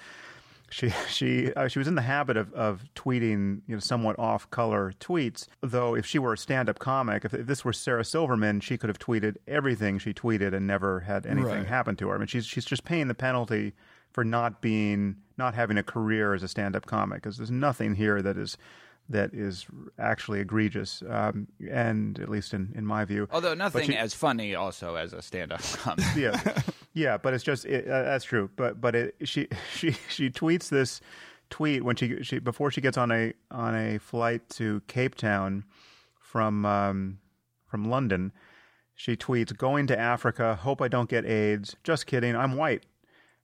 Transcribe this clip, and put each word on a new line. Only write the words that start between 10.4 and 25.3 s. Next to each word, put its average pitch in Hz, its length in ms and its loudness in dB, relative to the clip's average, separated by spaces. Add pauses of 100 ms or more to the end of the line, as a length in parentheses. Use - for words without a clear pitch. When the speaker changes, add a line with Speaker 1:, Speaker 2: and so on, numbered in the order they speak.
Speaker 1:
and 98 140 0
never 98 340 2
had 98 240 -4
anything 127 240 0 (100)
Speaker 2:
Right. 95 80 -4
Speaker 1:
happen 117 300 0
to 101 120 -2
her. 98 60 0
I - 20 -2
mean, 104 100 -2
she's, 117 180 -2
she's - 200 -6
just - 180 -4
paying 165 240 0
the 120 80 -2
penalty 120 580 0 (380)
for 127 120 0
not 117 380 0
being, 104 560 2 (200)
not 127 180 0
having 107 220 2
a 98 60 2
career 107 500 2
as 92 100 0
a 92 40 -4
stand-up 101 380 -2
comic, 98 380 -2
'cause 107 140 -8
there's 113 140 -8
nothing 123 440 0
here 104 260 4
that 98 160 0
is, 101 200 -8 (520)
that 101 240 0
is 98 320 -6 (340)
actually 110 400 0
egregious, 104 680 0
um, 107 380 -2 (220)
and 110 500 0
at 104 100 -6
least 104 240 -4
in, 98 220 -4
in 110 100 -6
my 107 180 0
view. 101 280 -2
Speaker 3:
Although 170 180 0
Speaker 1:
But 160 80 -2
Speaker 3:
nothing 151 320 0
Speaker 1:
she 135 80 2
Speaker 3:
as 113 160 0
funny 113 420 0
also 87 400 -4
as 82 180 -4
a 87 80 -12
stand-up 82 400 -6